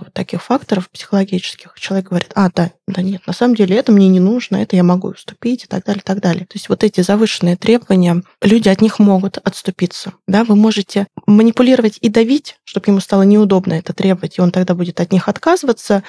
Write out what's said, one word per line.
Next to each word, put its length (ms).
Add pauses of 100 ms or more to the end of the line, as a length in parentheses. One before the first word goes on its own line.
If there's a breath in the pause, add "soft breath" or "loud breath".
вот 80
таких 300
факторов 460
психологических, 920
человек 300
говорит: 240
«А, 220
да, 160 (160)
да 160
нет, 240
на 60
самом 220
деле 220
это 140
мне 180
не 100
нужно, 380
это 180
я 80
могу 260
уступить», 560
и 20
так 180
далее, 160
и 40
так 160
далее. 240
То 100
есть 140
вот 140
эти 180
завышенные 540
требования, 680 (180 soft breath)
люди 280
от 120
них 160
могут 400
отступиться, 760 (140)
да, 160
вы 120
можете 500 (220)
манипулировать 760
и 80
давить, 540
чтоб 240
ему 120
стало 220
неудобно 520
это 200
требовать, 460
и 20
он 100
тогда 220
будет 260
от 120
них 180
отказываться, 800